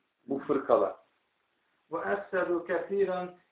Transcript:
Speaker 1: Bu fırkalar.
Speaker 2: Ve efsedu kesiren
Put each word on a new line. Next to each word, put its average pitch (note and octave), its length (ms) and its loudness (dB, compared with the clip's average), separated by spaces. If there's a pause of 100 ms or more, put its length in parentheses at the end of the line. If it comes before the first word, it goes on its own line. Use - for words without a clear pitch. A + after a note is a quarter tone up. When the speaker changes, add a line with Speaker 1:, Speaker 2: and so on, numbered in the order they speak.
(260)
Speaker 1:
Bu C3+ 120 -2
fırkalar. A#2+ 560 2 (1000)
Speaker 2:
Ve E3+ 60 -2 (140)
efsedu F3 520 0
kesiren F#3 640 0 (240)